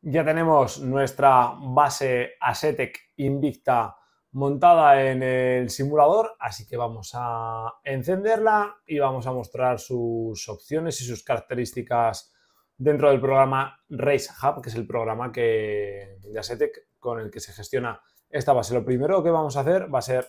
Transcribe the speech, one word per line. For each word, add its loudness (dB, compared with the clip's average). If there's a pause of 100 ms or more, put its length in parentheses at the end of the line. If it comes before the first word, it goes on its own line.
Ya -2
tenemos 2
nuestra 4
base 0
Asetek -2 (180)
Invicta -2 (340)
montada 6
en -2
el 0
simulador, 2
así -10
que -10
vamos -8
a -8
encenderla -2 (100)
y -2
vamos -2
a -6
mostrar -2
sus -6
opciones -6
y -10
sus -10
características -4 (440)
dentro 2
del 4
programa 2
Race -2 (100)
Hub, -2
que -12
es -10
el -8
programa -6
que, -2
de -12
Asetek -6 (120)
con -6
el -10
que -14
se -16
gestiona -6 (300)
esta 0
base. 0
Lo 0
primero 0
que 2
vamos 0
a -2
hacer 0
va 0
a -2
ser -2